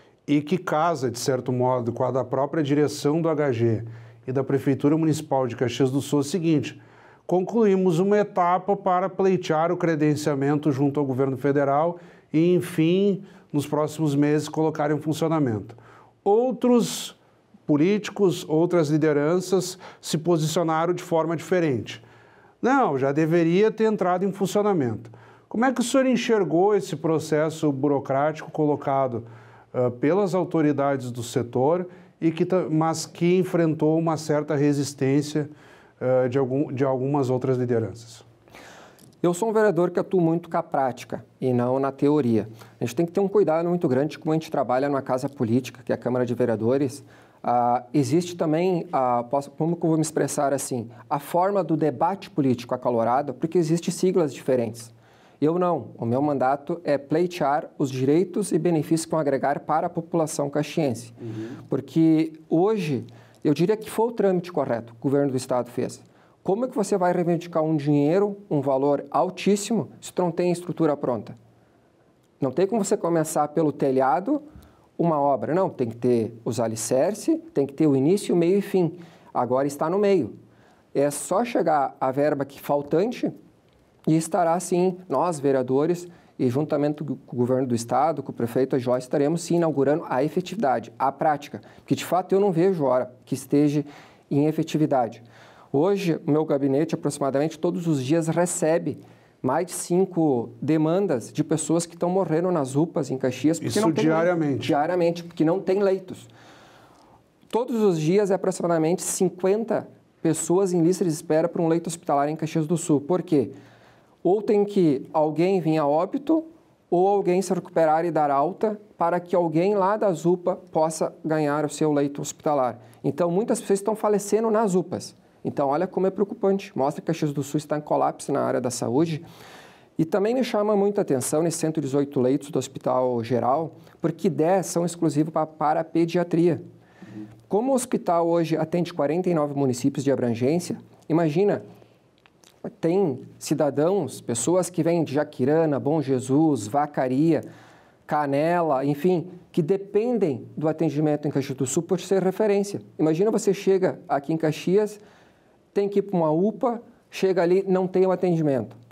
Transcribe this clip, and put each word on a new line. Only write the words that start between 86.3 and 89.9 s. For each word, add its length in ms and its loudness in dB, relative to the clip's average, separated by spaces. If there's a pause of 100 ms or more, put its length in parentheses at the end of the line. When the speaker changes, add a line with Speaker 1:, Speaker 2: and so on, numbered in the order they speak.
Speaker 2:
e 100 0
juntamente 560 -2
com 100 -6
o 220 -14
governo 300 2
do 80 -2
estado, 480 0
com 100 -10
o 40 -10
prefeito, 400 0
a 40 2
Joyce, 280 -2
estaremos, 340 0
sim, 140 -2
inaugurando 520 2